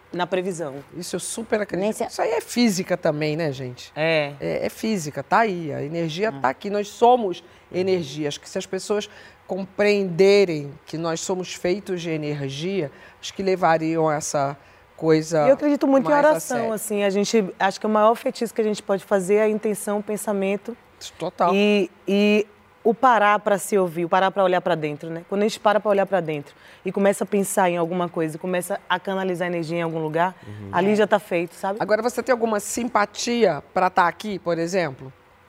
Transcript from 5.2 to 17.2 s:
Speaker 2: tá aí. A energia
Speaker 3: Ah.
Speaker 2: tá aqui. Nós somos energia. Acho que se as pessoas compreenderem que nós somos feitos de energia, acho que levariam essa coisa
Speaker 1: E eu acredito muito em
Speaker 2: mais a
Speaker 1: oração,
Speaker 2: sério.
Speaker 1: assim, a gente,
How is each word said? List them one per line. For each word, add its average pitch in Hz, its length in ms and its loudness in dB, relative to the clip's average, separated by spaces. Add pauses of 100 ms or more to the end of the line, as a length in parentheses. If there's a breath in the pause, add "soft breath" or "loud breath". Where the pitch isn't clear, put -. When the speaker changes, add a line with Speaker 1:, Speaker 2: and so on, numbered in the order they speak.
Speaker 2:
tá 190 160 2
aí. 180 340 -2
A 131 80 -6
energia 165 460 -4
Speaker 3:
Ah. 139 140 -6
Speaker 2:
tá 123 80 2
aqui. 208 200 -6
Nós 202 200 -4
somos 233 520 2 (320 loud breath)
energia. 170 540 -2
Acho 147 140 -8
que - 80 -20
se - 80 -6
as 185 80 -8
pessoas 208 440 -4 (380 loud breath)
compreenderem 190 1200 2 (140)
que - 120 -10
nós 165 220 -2
somos 185 340 -6
feitos 185 480 -4
de 170 80 -6
energia, 147 840 -4 (300 loud breath)
acho - 120 -12
que 196 100 -8
levariam 165 680 2
essa 147 460 -2 (380 soft breath)
coisa 160 500 2
Speaker 1:
E 143 40 6
eu 269 60 10
acredito 294 300 0
muito 269 220 4
em 294 40 4
Speaker 2:
mais 285 140 6
a 302 40 8
Speaker 1:
oração, 311 280 0
Speaker 2:
sério. 226 160 -2
Speaker 1:
assim, 202 300 -2
a 202 60 4
gente, 196 500 2